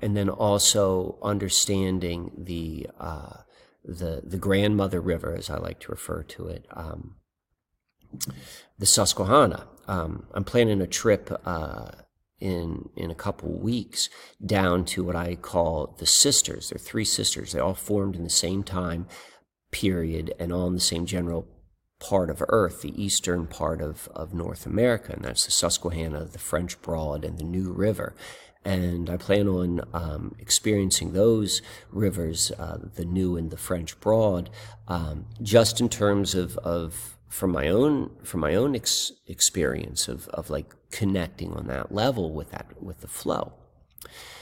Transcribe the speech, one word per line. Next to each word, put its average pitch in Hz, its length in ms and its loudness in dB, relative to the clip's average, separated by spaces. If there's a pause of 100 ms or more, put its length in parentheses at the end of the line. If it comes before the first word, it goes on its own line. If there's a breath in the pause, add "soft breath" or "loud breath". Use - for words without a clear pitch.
and 104 160 0
then 101 140 2
also 101 920 4
understanding 95 1160 0
the, 85 480 -6 (120)
uh, 78 400 -10 (460 soft breath)
the, 85 400 -6
the 92 140 -6
grandmother 98 640 4
river, 85 340 -2
as 90 140 -8
I 73 80 -4
like 82 220 -8
to - 120 -14
refer 82 300 -6
to 87 240 -12
it, 85 240 -10
um, 80 460 -10 (1600 loud breath)
the 101 80 -4
Susquehanna. 104 800 4 (200)
Um, 85 460 -2
I'm 98 120 -2
planning 110 360 4
a 90 60 0
trip, - 440 2 (140)
uh, 76 460 -6 (500)
in, 85 540 -4
in 85 160 -6
a 82 60 -8
couple 82 420 -6
weeks 107 500 -2 (380 loud breath)
down 92 380 4
to - 180 -2
what 87 140 -2
I 87 180 -2
call 82 640 0
the 85 80 -6
sisters. - 640 4
They're - 80 -8
three - 260 -4
sisters. - 460 -2
They - 80 -2
all 87 160 2
formed 98 400 0
in 85 80 -6
the 82 80 -4
same 95 320 2
time 87 460 -4 (640 loud breath)
period 82 640 0
and 85 140 -2
all 90 160 2
in 90 60 0
the 87 60 0
same 87 240 0
general 85 440 -2 (500)
part 92 320 2
of 76 180 -4
Earth, 104 340 2
the 73 200 -6
eastern 87 460 0
part 80 340 -2
of, 76 320 -8
of 80 200 -8
North 85 320 -6
America, 117 460 2
and - 120 -8
that's 62 220 -2
the - 40 -4
Susquehanna, 80 760 0
the - 120 -14
French - 420 -4
Broad, 78 440 -2
and 80 140 -6
the 78 60 -8
New 90 280 -2
River. 95 420 0 (500 loud breath)
And 87 460 0
I 87 60 -2
plan 101 320 4
on, 90 320 2 (120)
um, 82 460 -4
experiencing 95 760 2
those 107 460 6 (300 loud breath)
rivers, 90 640 0
uh, 82 260 -8 (160)
the 87 100 -4
New 90 320 2
and 82 140 -2
the 80 60 -8
French 87 420 -6
Broad, 104 500 4 (380 loud breath)
um, 80 400 -4 (160)
just 110 380 6
in 123 80 4
terms 101 480 2
of, 90 220 -2
of 85 580 -4 (100)
from - 240 -2
my 73 180 2
own, 135 420 2 (120)
from - 180 -4
my 76 140 2
own 127 220 2
ex-, - 340 -2 (160)
experience - 800 0
of, - 220 -8
of, - 220 -6
like, 76 220 -6 (180)
connecting 90 640 -2
on - 140 -8
that 64 260 -6
level 107 400 0
with 76 180 -8
that, - 320 -14
with 87 200 -14
the - 60 -14
flow. - 440 -4 (880 loud breath)